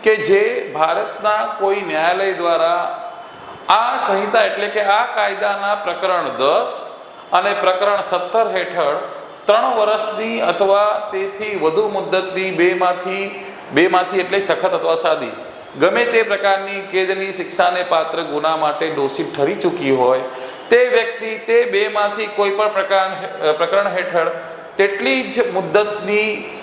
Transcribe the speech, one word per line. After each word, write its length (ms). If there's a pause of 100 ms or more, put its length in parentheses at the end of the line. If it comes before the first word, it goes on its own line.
કે 120
જે 280 (300)
ભારતના 840
કોઈ 280
ન્યાયાલય 460
દ્વારા 480 (880)
આ 280
સંહિતા 460
એટલે 240
કે 140
આ 240 (100)
કાયદાના 600
પ્રકરણ 640
દસ 400 (560)
અને 200
પ્રકરણ 480
સત્તર 500
હેઠળ 460 (480)
ત્રણ 300
વર્ષની 680
અથવા 680
તેથી 500
વધુ 280
મુદ્દતની 600
બેમાંથી, 960 (280)
બેમાંથી 460
એટલે 200
સખત 340
અથવા 220
સાદી, 360 (480)
ગમે 260
તે 180
પ્રકારની 580
કેદની 500
શિક્ષાને 520
પાત્ર 400
ગુના 340
માટે 320
દોષિત 460
ઠરી 200
ચૂકી 360
હોય 300 (480)
તે 180
વ્યક્તિ 500
તે 280
બેમાંથી 600
કોઈ 240
પણ 240
પ્રકાર, 340 (460)
પ્રકરણ 340
હેઠળ 440 (460)
તેટલી 460
જ 300
મુદ્દતની 1080